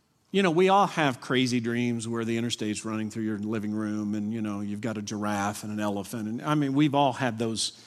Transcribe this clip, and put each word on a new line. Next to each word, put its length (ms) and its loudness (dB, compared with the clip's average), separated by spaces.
you 100 2
know, 100 4
we 180 6
all 180 6
have 340 0
crazy 380 2
dreams 480 0
where 180 -2
the 120 0
interstate's 460 -2
running 260 -4
through 140 -6
your 140 -2
living 360 -2
room 420 -2
and, 180 -2
you 80 -4
know, 200 -4
you've 200 -6
got 160 -4
a 40 -6
giraffe 600 -2
and 80 -8
an 80 -4
elephant. 480 -2
And, 140 -4
I 140 0
mean, 180 2
we've 220 4
all 180 4
had 240 -2
those 500 -2